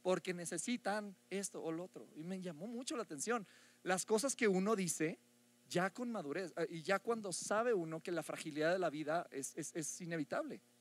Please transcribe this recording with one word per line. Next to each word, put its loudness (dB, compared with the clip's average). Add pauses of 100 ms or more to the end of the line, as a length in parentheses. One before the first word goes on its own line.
porque 2
necesitan -2 (140)
esto -4
o -2
lo -4
otro". -14
Y -8
me -6
llamó -8
mucho -6
la -2
atención. -2 (360)
Las 2
cosas 4
que 6
uno 6
dice 2 (520)
ya 2
con -4
madurez, -2
ah, 2
y -6
ya 2
cuando -2
sabe 2
uno 0
que -4
la 0
fragilidad 2
de 4
la 2
vida 0
es, -6
es, -6
es -4
inevitable, -2 (200)